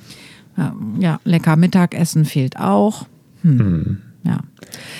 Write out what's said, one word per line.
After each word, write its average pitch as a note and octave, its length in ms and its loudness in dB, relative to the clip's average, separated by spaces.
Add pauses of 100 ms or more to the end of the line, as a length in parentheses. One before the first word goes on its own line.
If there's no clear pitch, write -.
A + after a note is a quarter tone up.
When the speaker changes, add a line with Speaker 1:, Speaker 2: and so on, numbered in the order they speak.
(560)
Speaker 1:
Ja, D#3+ 180 -4 (240)
ja, E3+ 280 -2
lecker E3 320 2
Mittagessen E3+ 680 2
fehlt C3 320 -2
auch. G3+ 480 0 (360)
Hm. C#3+ 180 4
Speaker 2:
Hm. G2 380 0 (280)
Speaker 1:
Ja. - 140 0 (600)